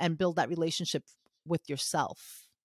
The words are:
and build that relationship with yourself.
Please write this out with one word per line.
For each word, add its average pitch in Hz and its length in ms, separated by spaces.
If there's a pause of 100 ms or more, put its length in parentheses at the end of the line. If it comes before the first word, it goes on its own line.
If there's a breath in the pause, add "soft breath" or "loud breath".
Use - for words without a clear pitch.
and 170 180
build 175 180
that 147 140
relationship 165 540 (420)
with 160 220
yourself. - 800 (180)